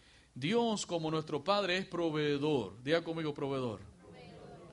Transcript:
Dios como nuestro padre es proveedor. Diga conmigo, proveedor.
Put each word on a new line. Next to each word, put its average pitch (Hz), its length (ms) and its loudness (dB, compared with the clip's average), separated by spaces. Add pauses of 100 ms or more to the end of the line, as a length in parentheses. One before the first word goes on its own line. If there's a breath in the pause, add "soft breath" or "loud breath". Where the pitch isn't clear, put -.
(360 soft breath)
Dios 214 500 2
como 160 240 0
nuestro 156 340 0
padre 190 340 4
es 190 100 -2
proveedor. 147 960 2
Diga 160 200 2
conmigo, 165 300 -2
proveedor. 131 480 -2 (920)